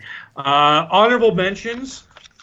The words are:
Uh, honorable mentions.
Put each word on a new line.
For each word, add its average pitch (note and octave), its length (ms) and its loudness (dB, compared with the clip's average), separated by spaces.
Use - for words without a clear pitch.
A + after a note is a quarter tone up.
Uh, D3 540 2
honorable A3 460 2
mentions. A3+ 680 -8